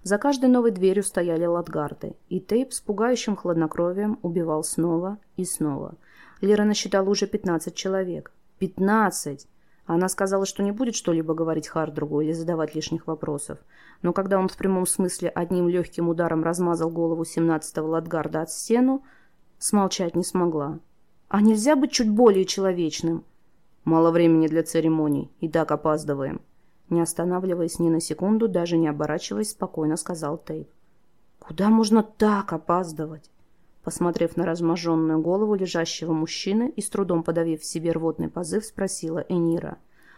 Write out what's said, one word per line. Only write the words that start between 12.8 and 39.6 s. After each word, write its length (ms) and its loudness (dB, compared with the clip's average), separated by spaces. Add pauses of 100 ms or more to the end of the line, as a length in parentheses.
вопросов. 520 -6 (440)
Но 100 0
когда 260 2
он 100 2
в 80 -6
прямом 300 0
смысле 420 -2
одним 400 0
лёгким 400 0
ударом 340 2
размазал 480 0
голову 340 -2
семнадцатого 640 0
латгарда 560 -2
от 80 -8
стену, 540 2 (540)
смолчать 580 0
не 80 0
смогла. 560 -2 (480)
«А 120 2
нельзя 360 6
быть 160 0
чуть 180 2
более 340 6
человечным?» 800 -2 (600)
«Мало 260 6
времени 380 6
для 140 2
церемоний, 680 0 (100)
и 80 -4
так 220 0
опаздываем», 720 -2 (520)
не 80 2
останавливаясь 800 -2
ни 100 2
на 120 2
секунду, 480 0
даже 280 0
не 120 4
оборачиваясь, 640 -4
спокойно 460 -4
сказал 420 -6
Тейп. 300 -12 (680)
«Куда 320 -2
можно 320 6
так 500 0
опаздывать?» 800 -4 (520)
Посмотрев 540 -2
на 100 0
разможжённую 720 0
голову 340 0
лежащего 580 -4
мужчины 640 -2
и 40 -6
с 80 -8
трудом 360 0
подавив 380 -2
в 20 -14
себе 280 -2
рвотный 360 -2
позыв, 360 -4
спросила 640 -6
Энира. 500 -2 (400)